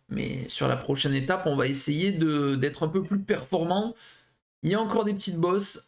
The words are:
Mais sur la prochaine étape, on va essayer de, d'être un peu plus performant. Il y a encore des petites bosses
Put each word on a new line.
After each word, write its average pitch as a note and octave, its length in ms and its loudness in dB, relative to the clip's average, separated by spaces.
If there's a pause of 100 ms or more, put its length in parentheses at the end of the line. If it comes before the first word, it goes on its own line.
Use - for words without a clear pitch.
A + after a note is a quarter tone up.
Mais - 380 -4
sur - 200 -2
la B2+ 100 2
prochaine C#3 380 0
étape, C3+ 320 0
on C#3+ 80 2
va C3 100 2
essayer D3 460 0
de, D3 440 2
d'être C#3+ 280 0
un D#3 60 0
peu F#3+ 120 0
plus G3+ 160 -2
performant. G3 800 0 (680)
Il D3+ 80 0
y F#3+ 60 2
a A3 40 2
encore A3 240 2
des G3+ 120 0
petites F#3 240 -4
bosses F#3 480 2